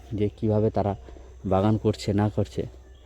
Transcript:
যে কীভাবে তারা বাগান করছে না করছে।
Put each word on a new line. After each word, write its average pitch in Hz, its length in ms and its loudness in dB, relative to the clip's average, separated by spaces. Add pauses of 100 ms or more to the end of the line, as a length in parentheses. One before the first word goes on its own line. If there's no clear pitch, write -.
(120)
যে 104 160 0
কীভাবে 107 420 0
তারা 98 260 0 (480)
বাগান 101 340 2
করছে - 340 0
না 101 160 2
করছে। - 380 -4 (400)